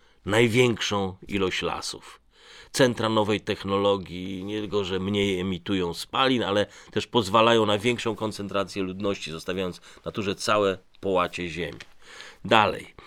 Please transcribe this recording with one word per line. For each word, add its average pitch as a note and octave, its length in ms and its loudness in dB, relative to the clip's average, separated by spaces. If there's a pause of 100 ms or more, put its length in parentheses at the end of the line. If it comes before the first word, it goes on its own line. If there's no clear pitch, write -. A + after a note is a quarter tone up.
(260)
największą G#2+ 920 2 (120)
ilość F#2+ 340 -2
lasów. - 580 -8 (520)
Centra A#2+ 360 2
nowej G#2+ 320 2
technologii F#2+ 1040 -2
nie G#2+ 160 -6
tylko, G2+ 240 -2
że F#2 160 -2
mniej G2+ 400 0
emitują F#2 540 -2
spalin, C3 480 0
ale G2 240 2 (240)
też - 160 -2
pozwalają A2+ 600 4
na G#2 120 2
większą A2+ 380 -2
koncentrację G2+ 640 -4
ludności, F#2+ 480 -4
zostawiając F2+ 500 -6 (240)
naturze F#2+ 300 -4
całe G2+ 440 2 (220)
połacie F2+ 480 0
ziemi. E2 300 -8 (640)
Dalej. G#2+ 500 2 (120)